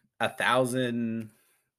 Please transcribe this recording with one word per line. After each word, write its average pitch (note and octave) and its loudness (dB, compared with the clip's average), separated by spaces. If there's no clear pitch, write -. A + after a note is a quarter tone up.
a A2 2
thousand, A#2 0